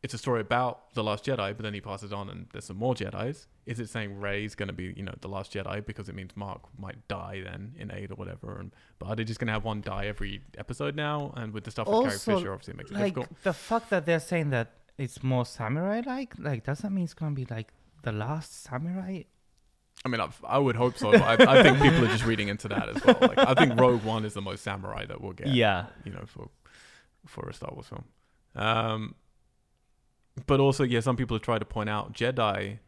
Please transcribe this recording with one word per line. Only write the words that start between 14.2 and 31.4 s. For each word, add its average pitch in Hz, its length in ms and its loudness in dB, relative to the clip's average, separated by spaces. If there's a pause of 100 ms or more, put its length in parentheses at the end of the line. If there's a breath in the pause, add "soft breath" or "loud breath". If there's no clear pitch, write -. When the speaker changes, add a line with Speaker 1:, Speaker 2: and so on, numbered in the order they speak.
Speaker 2:
that 117 200 0 (260)
it's - 260 -6
more 127 220 2
samurai-like, 208 960 -4
like, 131 240 -4
does 139 160 -4
that 202 120 -4
mean 190 140 0
it's - 100 -8
gonna 156 200 -4
be, 131 100 -6
like, 113 260 -8 (320)
The 117 80 -2
Last 120 520 -6
Samurai? 180 600 -6 (840)
Speaker 1:
I 127 40 0
mean, 117 120 -2
I, 78 80 -2 (140)
I 123 160 0
would 127 160 4
hope 123 220 2
so, 262 140 2
but 233 100 10
I, - 380 10
I 220 40 12
think 139 180 8
people - 240 8
are - 60 4
just 113 140 2
reading 107 220 2
into 104 220 -4
that 101 200 -2
as - 160 -4
well. 240 160 10
Like, 254 180 6
I 269 160 6
think 123 240 6
Rogue 123 240 6
One 110 220 0
is 104 80 -6
the 101 80 -6
most 98 220 -8
samurai 101 420 -6
that - 160 -10
we'll 98 120 -8
get. 110 140 -6
Speaker 2:
Yeah. 107 380 4 (180)
Speaker 1:
You - 100 -12
know, - 120 -12
for, - 240 -16 (800 loud breath)
for - 220 -12
a - 40 -14
Star - 180 -12
Wars - 160 -14
film. - 180 -14 (500)
Um, 110 580 0 (1300)
but 135 120 4
also, 139 240 4
yeah, 120 180 2
some 123 160 2
people 120 180 -2
have 107 80 -4